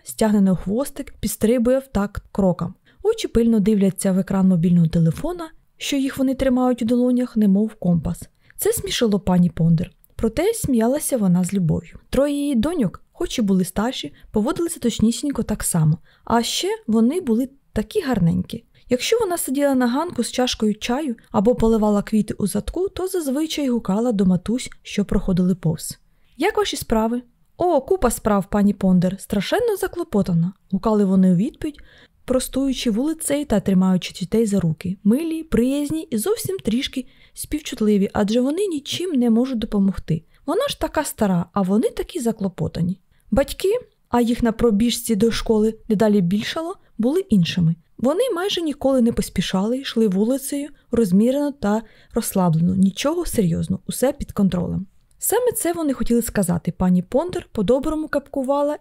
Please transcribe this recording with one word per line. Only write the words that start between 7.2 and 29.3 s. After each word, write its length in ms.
немов 380
компас. 540
Це 160
смішило 460
пані 300
Пондер. 420
Проте 380
сміялася 640
вона 260
з 100
любов'ю. 460
Троє 240
її 220
доньок, 560
хоч 280
і 20
були 240
старші, 480
поводилися 480
точнісінько 640
так 200
само. 340
А 180
ще 240
вони 340
були 280
такі 280
гарненькі. 640
Якщо 300
вона 180
сиділа 380
на 120
ганку 360
з 80
чашкою 440
чаю 400
або 240
поливала 460
квіти 320
у 140
задку, 420
то 180
зазвичай 600
гукала 420
до 140
матусь, 440
що 220
проходили 500
повз. 440
«Як 200
ваші 200
справи?» 440
«О, 240
купа 300
справ, 380
пані 240
Пондер, 460
страшенно 580